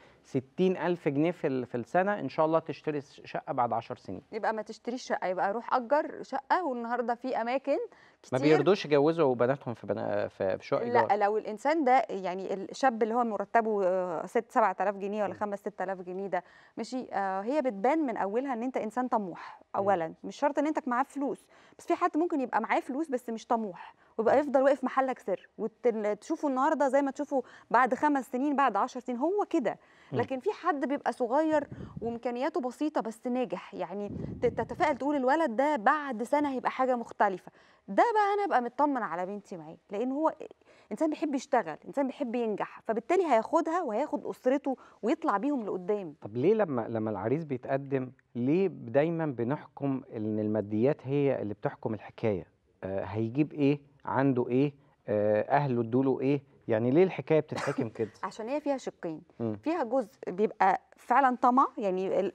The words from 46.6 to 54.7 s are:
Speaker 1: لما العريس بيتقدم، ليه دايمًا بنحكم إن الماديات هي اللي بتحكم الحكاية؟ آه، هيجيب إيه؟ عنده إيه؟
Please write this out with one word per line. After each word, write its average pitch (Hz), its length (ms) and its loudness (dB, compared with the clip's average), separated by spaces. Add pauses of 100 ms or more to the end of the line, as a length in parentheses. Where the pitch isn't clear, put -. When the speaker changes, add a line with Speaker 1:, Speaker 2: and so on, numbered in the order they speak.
Speaker 1:
لما 110 200 -2
العريس 113 340 -2
بيتقدم، 139 680 -4 (240)
ليه 147 320 2
دايمًا 147 580 0
بنحكم 135 760 -4 (140)
إن 107 240 -2
الماديات 107 580 0 (100)
هي 139 340 0
اللي 104 120 -6
بتحكم - 400 -6
الحكاية؟ 101 520 -4 (380)
آه، 95 200 -4
هيجيب 113 500 -2
إيه؟ 143 260 2 (260)
عنده 123 420 2
إيه؟ 139 260 2 (340)